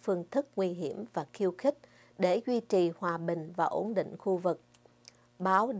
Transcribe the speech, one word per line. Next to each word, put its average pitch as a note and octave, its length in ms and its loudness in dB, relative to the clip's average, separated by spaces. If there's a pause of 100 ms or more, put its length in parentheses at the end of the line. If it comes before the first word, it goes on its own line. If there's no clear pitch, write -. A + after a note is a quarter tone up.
phương F3 280 -2
thức C#4+ 160 0 (100)
nguy F#3+ 120 0
hiểm F3 440 -6
và D3+ 200 -4
khiêu F#3 260 0
khích C#4+ 200 0 (400)
để F3+ 280 2
duy B3 140 2
trì F#3 380 2
hòa E3+ 200 -2
bình E3 380 -4
và E3+ 80 2
ổn G3 300 -2
định F3+ 240 -2
khu F#3+ 180 0
vực. F3+ 240 0 (800)
Báo F#3+ 420 2